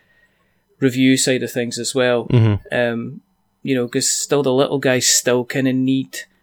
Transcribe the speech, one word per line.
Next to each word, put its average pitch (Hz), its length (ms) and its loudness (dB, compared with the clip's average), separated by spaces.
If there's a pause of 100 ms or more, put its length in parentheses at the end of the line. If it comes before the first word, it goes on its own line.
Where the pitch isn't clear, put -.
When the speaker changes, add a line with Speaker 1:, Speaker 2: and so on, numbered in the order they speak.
(800)
Speaker 1:
review 131 380 2
side 127 260 0
of 117 80 -6
things 120 280 -6
as 117 160 -6
well. 123 340 0
Speaker 2:
Mm-hmm. 110 460 2
Speaker 1:
Um, 120 460 -4 (420)
you 139 120 -2
know, 123 140 -2
'cause 131 200 -2
still - 340 -2
the 131 100 0
little 139 260 0
guys 127 280 0
still 123 380 2
kinda 131 280 -2
need, 131 480 -2 (220)